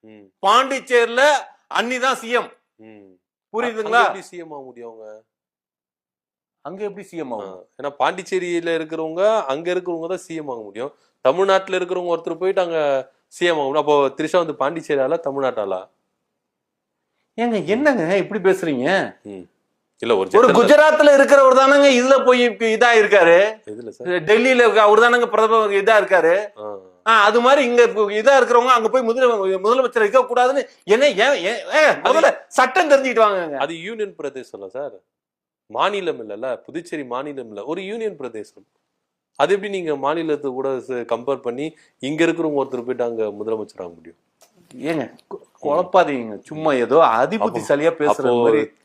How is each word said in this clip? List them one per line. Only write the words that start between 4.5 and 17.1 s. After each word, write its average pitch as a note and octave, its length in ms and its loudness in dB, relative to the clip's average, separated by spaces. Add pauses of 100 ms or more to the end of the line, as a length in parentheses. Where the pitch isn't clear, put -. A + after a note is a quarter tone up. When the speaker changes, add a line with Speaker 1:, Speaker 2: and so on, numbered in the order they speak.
Speaker 1:
ஆக C#3+ 100 -16
முடியும் A#2+ 280 -20
அவங்க? A2 320 -20 (1400)
Speaker 2:
அங்க F#3+ 240 -14
எப்படி G3 220 -12
சி - 100 -18
எம் C#3 160 -10
ஆகும்? F#2+ 340 -14 (140)
Speaker 1:
ஆ, - 20 -14
ஏன்னா C#3 100 -8 (100)
பாண்டிச்சேரியில F3 720 -4
இருக்கிறவங்க, D#3+ 680 -4
அங்க D#3 280 -6
இருக்கிறவங்க F3 360 -6
தான் F3+ 100 -8
சி E3+ 160 -16
எம் D3+ 140 -10
ஆக A#2+ 120 -10
முடியும். G#2+ 340 -12 (260)
தமிழ்நாட்டுல F#3+ 580 0
இருக்கிறவங்க F3+ 380 -4
ஒருத்தர் E3 220 -8
போயிட்டு F#3 220 -2
அங்க D3+ 500 -2 (160)
சி - 200 -6
எம் E3+ 80 2
ஆக D3+ 80 -2
முடியும். C#3+ 240 -2
அப்போ C#3+ 220 4
திரிஷா D3+ 280 -4
வந்து E3 180 0
பாண்டிச்சேரி D3+ 460 -4
ஆளா, C3 160 0
தமிழ்நாட்டு C3+ 440 -4
ஆளா? F#2+ 280 -6 (1500)